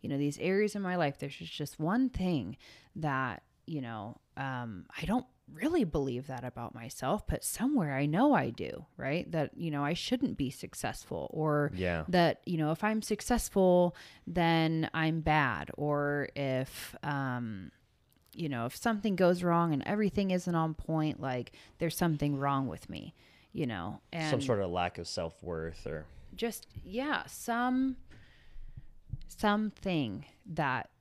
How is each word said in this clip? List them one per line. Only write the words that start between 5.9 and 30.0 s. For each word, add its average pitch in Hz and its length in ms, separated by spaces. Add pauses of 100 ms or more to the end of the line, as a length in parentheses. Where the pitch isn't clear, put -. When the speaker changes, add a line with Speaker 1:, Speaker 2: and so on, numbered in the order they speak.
Speaker 1:
that 127 160
about 120 320
myself, 131 500
but - 160
somewhere 208 540
I 143 100
know 214 280
I 143 160
do, - 360 (120)
right? 139 340
That, 156 260
you 165 140
know, 143 120
I 147 100
shouldn't 247 440
be 131 120
successful, - 840
or 147 400
Speaker 2:
Yeah. 87 360
Speaker 1:
that, 170 360
you 175 120
know, 156 140
if 160 120
I'm 214 180
successful, 185 920 (300)
then 165 680
I'm 160 280
bad. 143 560
Or 143 580
if, 135 640
um, 123 720 (600)
you 160 160
know, 120 160
if 127 100
something 214 400
goes 180 260
wrong 170 320
and 139 120
everything 202 460
isn't 180 240
on 160 180
point, 156 480
like, 127 320 (240)
there's 165 180
something 147 420
wrong 139 300
with - 220
me, - 240 (400)
you 156 120
know, 101 360 (100)
and 160 180
Speaker 2:
Some 139 120
sort 127 180
of 95 100
lack 87 280
of 87 100
self-worth 82 800
or 78 180 (300)
Speaker 1:
just, - 320 (160)
yeah, 233 420
some, 254 680 (1300)
something 180 1000 (280)